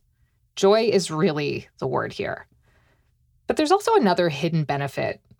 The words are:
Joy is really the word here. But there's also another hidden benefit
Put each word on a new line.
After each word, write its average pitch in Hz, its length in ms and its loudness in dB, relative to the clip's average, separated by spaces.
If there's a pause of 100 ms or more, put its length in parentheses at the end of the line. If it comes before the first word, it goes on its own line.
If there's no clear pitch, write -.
(580)
Joy 214 340 4
is 180 180 0
really 151 680 -2
the - 100 -6
word 110 240 -4
here. - 360 -8 (1000)
But - 80 0
there's 302 160 2
also 415 240 2
another 185 320 4
hidden 160 380 -2
benefit 139 560 -6 (180)